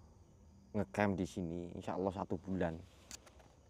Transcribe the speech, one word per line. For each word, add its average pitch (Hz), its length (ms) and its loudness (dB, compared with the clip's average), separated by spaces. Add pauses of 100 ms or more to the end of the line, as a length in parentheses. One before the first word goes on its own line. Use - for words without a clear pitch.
(680)
ngecamp 101 480 4
di 92 80 4
sini, 87 480 -4
insya - 240 -4
Allah 92 160 2
satu 98 240 -2
bulan. 87 400 0 (920)